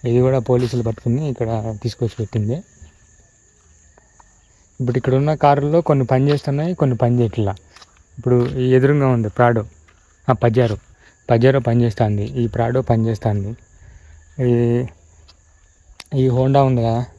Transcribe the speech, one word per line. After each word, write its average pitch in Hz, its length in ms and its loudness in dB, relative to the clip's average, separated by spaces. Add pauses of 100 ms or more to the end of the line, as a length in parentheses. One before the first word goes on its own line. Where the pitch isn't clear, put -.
ఇది 120 100 2
కూడా 131 200 2
పోలీసులు 120 440 -2
పట్టుకుని 120 460 -4
ఇక్కడ 113 540 -4
తీసుకొచ్చి 113 360 -4
పెట్టింది. 110 340 -4 (2250)
ఇప్పుడు 123 180 -2
ఇక్కడ 131 180 0
ఉన్న 147 180 2
కార్లలో 147 480 2
కొన్ని 139 240 0
పని 131 240 0
చేస్తున్నాయి, 147 440 -2
కొన్ని 131 240 -2
పని 123 220 0
చేయట్లా. 104 360 -2 (640)
ఇప్పుడు 123 320 0
ఈ 127 220 -2
ఎదురుగా 135 360 4
ఉంది 117 220 0
ప్రాడో, 120 360 2 (640)
ఆ, 127 40 4
పజారో, 117 440 2 (520)
పజారో 127 300 4
పని 120 240 0
చేస్తుంది, 104 420 -2
ఈ 123 220 -4
ప్రాడో 120 340 -2
పని 113 260 0
చేస్తుంది. 104 500 -4 (880)
ఈ, 120 420 0 (1400)
ఈ 131 40 2
హోండా 131 360 2
ఉంది 127 180 2
కదా 117 240 0 (140)